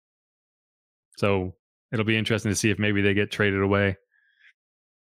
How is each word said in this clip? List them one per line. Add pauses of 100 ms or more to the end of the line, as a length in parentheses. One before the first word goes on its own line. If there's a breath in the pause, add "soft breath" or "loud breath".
(1160)
So (360)
it'll
be
interesting
to
see
if
maybe
they
get
traded
away. (1160 soft breath)